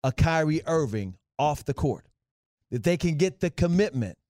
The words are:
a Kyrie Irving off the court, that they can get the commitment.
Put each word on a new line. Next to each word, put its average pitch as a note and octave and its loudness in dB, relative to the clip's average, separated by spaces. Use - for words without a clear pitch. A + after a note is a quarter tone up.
a C3 0
Kyrie D#3+ 2
Irving A2 -2
off C#3+ 0
the C#3 -4
court, B2+ -2
that A#2+ -4
they E3+ 2
can E3 0
get F#3 0
the F3 0
commitment. E3+ 0